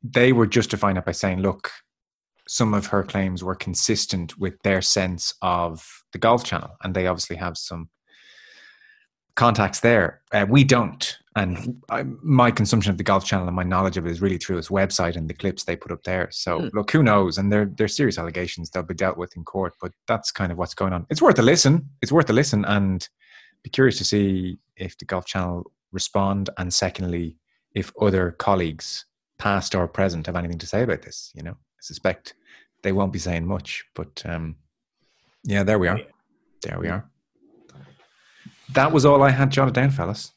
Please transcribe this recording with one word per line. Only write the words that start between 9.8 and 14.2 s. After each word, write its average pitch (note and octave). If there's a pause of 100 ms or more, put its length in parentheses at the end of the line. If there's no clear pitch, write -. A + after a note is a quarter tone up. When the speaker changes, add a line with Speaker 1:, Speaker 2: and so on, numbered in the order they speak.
Speaker 1:
there. A#2 (120)
Uh, G#2
we C3+
don't. A#2+ (180)
And G2
I, - (180)
my B2+
consumption G#2
of F2
the F#2+
Golf G2
Channel F#2
and F2
my F2+
knowledge F#2
of E2+
it E2+
is E2+